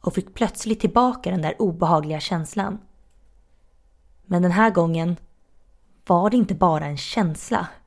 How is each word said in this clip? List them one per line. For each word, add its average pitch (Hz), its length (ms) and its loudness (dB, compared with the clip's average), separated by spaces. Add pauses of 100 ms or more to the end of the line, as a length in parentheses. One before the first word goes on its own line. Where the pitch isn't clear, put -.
och - 140 -4
fick - 200 -6
plötsligt 220 460 -2
tillbaka 240 500 2
den 180 120 -2
där 156 200 -2
obehagliga 160 580 0
känslan. 196 580 -6 (1500)
Men 180 160 0
den 180 100 4
här 220 180 4
gången 165 460 0 (920)
var 185 240 4
det 240 60 2
inte 202 180 2
bara 156 320 2
en 143 100 -6
känsla. - 720 -4 (180)